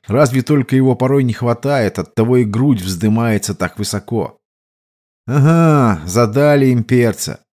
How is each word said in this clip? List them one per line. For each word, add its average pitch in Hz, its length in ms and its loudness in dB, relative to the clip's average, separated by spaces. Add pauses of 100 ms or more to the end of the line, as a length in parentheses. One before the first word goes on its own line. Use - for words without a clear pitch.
разве 127 340 0
только 135 340 0
его 131 200 2
порой 135 280 0
не 117 100 0
хватает, 120 680 -2
оттого 113 380 0
и 123 60 4
грудь 110 380 0
вздымается 104 720 -2
так 87 240 -6
высоко. 104 640 -8 (840)
Ага, 143 800 2
задали 131 640 2
им 120 160 0
перца. 120 560 -2 (140)